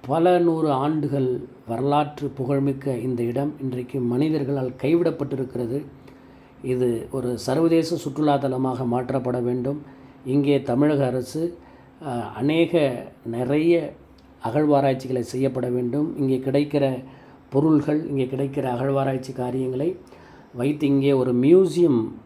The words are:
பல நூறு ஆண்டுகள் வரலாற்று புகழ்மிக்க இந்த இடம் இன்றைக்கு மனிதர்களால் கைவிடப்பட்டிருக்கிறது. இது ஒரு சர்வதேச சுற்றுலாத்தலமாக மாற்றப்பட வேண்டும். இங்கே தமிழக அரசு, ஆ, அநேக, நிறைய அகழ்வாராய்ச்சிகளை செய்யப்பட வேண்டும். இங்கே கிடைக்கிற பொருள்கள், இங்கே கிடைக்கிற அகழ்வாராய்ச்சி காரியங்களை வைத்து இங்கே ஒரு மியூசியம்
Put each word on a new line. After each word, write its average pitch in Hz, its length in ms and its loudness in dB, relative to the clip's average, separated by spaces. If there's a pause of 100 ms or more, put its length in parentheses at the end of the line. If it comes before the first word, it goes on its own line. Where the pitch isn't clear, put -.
பல 165 320 4
நூறு 160 320 2
ஆண்டுகள் 139 680 0 (280)
வரலாற்று 143 600 -2
புகழ்மிக்க 139 680 -2
இந்த 123 260 -4
இடம் 135 380 -2
இன்றைக்கு 127 400 -6
மனிதர்களால் 131 800 0
கைவிடப்பட்டிருக்கிறது. 139 1000 -2 (800)
இது 123 480 -2
ஒரு 123 280 -4
சர்வதேச 165 580 2
சுற்றுலாத்தலமாக 131 880 0
மாற்றப்பட 123 560 -2
வேண்டும். 127 400 -2 (420)
இங்கே 139 380 2
தமிழக 139 440 2
அரசு, 131 520 -4 (480)
ஆ, 139 40 -8
அநேக, 135 920 0 (220)
நிறைய 147 680 2 (520)
அகழ்வாராய்ச்சிகளை 135 760 2
செய்யப்பட 127 480 -2
வேண்டும். 123 500 -2
இங்கே 131 200 2
கிடைக்கிற 135 680 0 (460)
பொருள்கள், 151 580 2
இங்கே 135 160 0
கிடைக்கிற 135 380 -4
அகழ்வாராய்ச்சி 135 680 -2
காரியங்களை 131 640 -4 (580)
வைத்து 143 320 -2
இங்கே 139 260 4
ஒரு 127 220 2
மியூசியம் 151 800 4 (140)